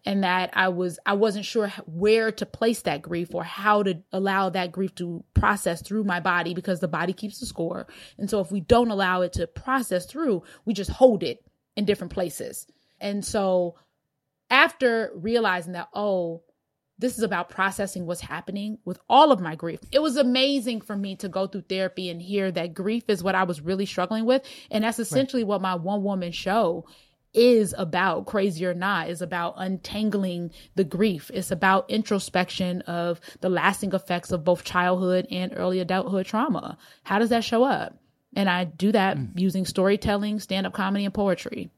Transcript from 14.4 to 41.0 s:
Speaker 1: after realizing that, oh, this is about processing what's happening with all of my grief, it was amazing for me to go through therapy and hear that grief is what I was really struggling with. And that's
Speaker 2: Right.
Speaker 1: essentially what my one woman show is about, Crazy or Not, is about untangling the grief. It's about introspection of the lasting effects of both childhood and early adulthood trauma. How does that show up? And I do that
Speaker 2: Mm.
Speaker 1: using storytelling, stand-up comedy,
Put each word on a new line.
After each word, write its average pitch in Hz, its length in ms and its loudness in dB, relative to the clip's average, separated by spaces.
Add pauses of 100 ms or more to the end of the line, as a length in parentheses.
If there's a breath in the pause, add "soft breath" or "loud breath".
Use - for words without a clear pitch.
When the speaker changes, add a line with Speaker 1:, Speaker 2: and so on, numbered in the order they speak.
Speaker 1:
after 247 640 4
realizing 185 600 0
that, 170 200 -10
oh, 185 480 -2 (560)
this 247 180 -2
is 220 80 -2
about 180 240 -2
processing 190 560 -2
what's 170 160 -6
happening 202 640 -8
with 180 140 -6 (100)
all 294 240 8
of 202 80 4
my 165 140 -4
grief, 160 240 -6 (140)
it 269 80 6
was 302 160 0
amazing 254 640 2
for 202 160 -8
me 196 200 -6
to 202 120 -8
go 190 180 -2
through 190 160 -8
therapy 190 480 -4
and 170 100 -10
hear 190 300 0
that 170 240 -4
grief 220 340 -2
is 196 140 0
what 190 140 0
I 190 80 4
was 175 160 -4
really 190 260 -2
struggling 220 400 -2
with. 262 160 4 (280 loud breath)
And 214 140 0
that's 226 140 -2
Speaker 2:
Right. 233 80 -4
Speaker 1:
essentially 262 380 0
what 196 180 0
my 185 140 -2
one 190 260 -4
woman 190 300 -4
show 190 520 0 (480 soft breath)
is 233 460 6
about, 180 480 0
Crazy 190 400 0
or 180 80 -2
Not, 175 340 -2
is 170 140 -6
about 175 340 -4
untangling 190 960 -2 (240 loud breath)
the 190 80 2
grief. 180 500 0
It's 202 200 -6
about 190 360 2
introspection 185 960 -2
of 170 380 -4 (200 loud breath)
the 185 80 -2
lasting 185 440 0
effects 180 400 -4
of 175 100 -2
both 175 220 2
childhood 180 640 2
and 185 240 -4
early 185 240 -2
adulthood 185 480 -2
trauma. 233 500 -2 (280 loud breath)
How 202 160 0
does 233 80 4
that 233 160 2
show 233 180 2
up? 254 340 0 (380)
And 196 160 2
I 180 140 0
do 175 280 0
that 190 240 2
Speaker 2:
Mm. 131 220 -6
Speaker 1:
using 185 260 0
storytelling, 202 760 0
stand-up 190 320 -4
comedy, 202 320 0